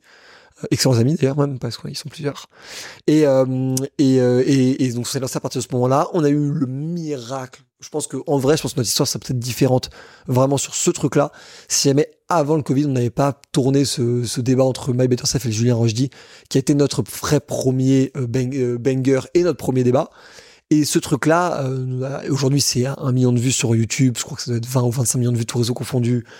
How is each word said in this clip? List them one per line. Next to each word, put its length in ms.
Euh, 80
excellents 280
amis 180
d'ailleurs 200
même, 220
parce 180
qu'ils 220
sont 100
plusieurs. 380
Et, 200
euh, 480
et, 220
euh, 260
et, 380
et 80
donc, 160
c'est 100
lancé 180
à 40
partir 200
de 60
ce 80
moment-là. 400
On 100
a 40
eu 220
le 160
miracle. 960
Je 100
pense 160
que, 100
en 120
vrai, 180
je 60
pense 100
que 60
notre 100
histoire 180
serait 120
peut-être 200
différente, 520
vraiment, 280
sur 180
ce 160
truc-là. 400
Si 200
jamais, 200
avant 260
le 60
covid, 240
on 60
n'avait 180
pas 280
tourné 320
ce, 400
ce 160
débat 240
entre 300
My 140
Better 180
Self 180
et 80
Julien 220
Rochdy, 340
qui 80
a 40
été 140
notre 300
vrai 180
premier, 800
euh, 100
bang-, 300
euh, 220
banger 420
et 80
notre 160
premier 260
débat. 240
Et 160
ce 120
truc-là, 640
euh, 640
aujourd'hui, 320
c'est 240
un 260
million 200
de 60
vues 140
sur 240
YouTube. 420
Je 60
crois 140
que 40
ça 100
doit 40
être 100
vingt 180
ou 60
vingt-cinq 280
millions 140
de 40
vues, 100
tout 120
réseau 160
confondu. 500